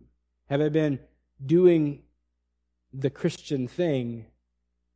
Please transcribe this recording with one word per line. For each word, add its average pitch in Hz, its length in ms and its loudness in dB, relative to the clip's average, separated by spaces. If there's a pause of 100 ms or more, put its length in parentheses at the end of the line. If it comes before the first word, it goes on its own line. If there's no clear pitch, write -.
(460)
Have 143 160 -2
I 151 80 0
been 151 300 0 (440)
doing 160 600 4 (880)
the 135 160 -4
Christian 135 580 -6
thing 123 600 -4 (680)